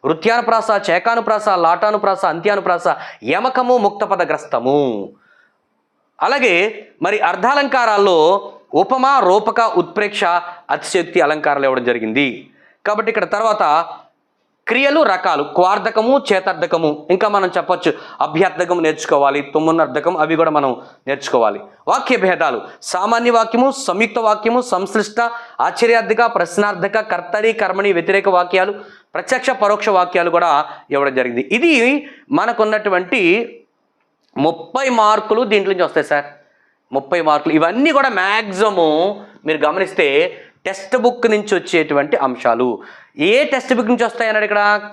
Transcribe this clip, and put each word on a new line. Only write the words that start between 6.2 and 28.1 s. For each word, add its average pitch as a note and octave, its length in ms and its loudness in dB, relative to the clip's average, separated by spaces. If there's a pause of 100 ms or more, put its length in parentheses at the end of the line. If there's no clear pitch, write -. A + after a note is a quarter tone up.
అలాగే G#3+ 680 0 (140)
మరి G3+ 160 0
అర్ధాలంకారాల్లో G3+ 1300 2 (240)
ఉపమ, B3 320 2 (180)
రూపక, G#3 360 2
ఉత్ప్రేక్ష, G#3 640 -2 (460)
అతిశయోక్తి E3+ 500 -2
అలంకారాలు D3 440 0
ఇవ్వడం B2+ 200 0
జరిగింది. A#2 680 -2 (360)
కాబట్టి G#3 240 -2
ఇక్కడ A3 220 -2
తర్వాత G3+ 540 0 (840)
క్రియలు C#4 340 2
రకాలు, F3+ 400 0
క్వార్థకము, G#3+ 800 0 (100)
చేతార్థకము, E3 800 -2
ఇంకా F#3+ 180 2
మనం G3 280 0
చెప్పొచ్చు F3 360 -2 (280)
అభ్యర్థకం E3+ 640 0
నేర్చుకోవాలి, C#3+ 600 0
తుమ్మనర్థకం, D#3 760 0
అవి D#3 200 0
కూడా D#3+ 140 2
మనం C#3 260 0 (300)
నేర్చుకోవాలి. A#2 540 0 (280)
వాక్య A#3+ 280 0
భేదాలు, E3 440 0 (220)
సామాన్య A#3 480 -2
వాక్యము, A#3 400 2
సంయుక్త A3 480 -2
వాక్యము, A3 420 0
సంశ్లిష్ట, G#3+ 680 -2 (300)
ఆశ్చర్యార్థక, A3 600 2 (120)
ప్రశ్నార్థక, G3 680 -2
కర్తరి, G#3+ 520 -2
కర్మణి, G3 400 0
వ్యతిరేక F#3+ 360 2